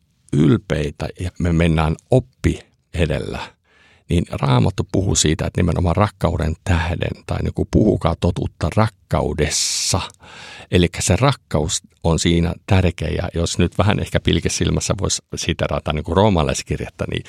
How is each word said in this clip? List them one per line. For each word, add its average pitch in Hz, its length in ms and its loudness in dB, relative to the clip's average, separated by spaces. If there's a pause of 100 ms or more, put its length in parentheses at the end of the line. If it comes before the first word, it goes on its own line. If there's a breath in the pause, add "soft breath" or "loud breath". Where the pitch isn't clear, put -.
(320)
ylpeitä 78 760 0 (120)
ja 90 180 -6
me 87 140 0
mennään 80 440 2 (140)
oppi 123 500 0 (340)
edellä, 76 640 -4 (520 soft breath)
niin 85 220 2
Raamattu 123 640 0
puhuu 95 220 0
siitä, 80 320 0
että - 140 -2
nimenomaan 85 360 2
rakkauden 82 680 0
tähden, 85 640 -2
tai 85 160 -4
niinku 80 280 -4
puhukaa - 500 4
totuutta - 560 -2
rakkaudessa. 76 1200 -2 (720 loud breath)
Elikkä 87 320 2
se 90 140 2
rakkaus 85 640 -2 (220)
on 82 140 2
siinä 85 360 2 (120)
tärkeä, 90 420 2
ja 85 260 -4
jos 85 240 -2
nyt 87 200 0
vähän 98 200 2
ehkä - 220 -2
pilkesilmässä 85 800 0
voisi 90 220 -2 (140)
siterata 76 560 -2
niinku 78 220 -4
roomalaiskirjettä, 82 960 0
niin - 180 -6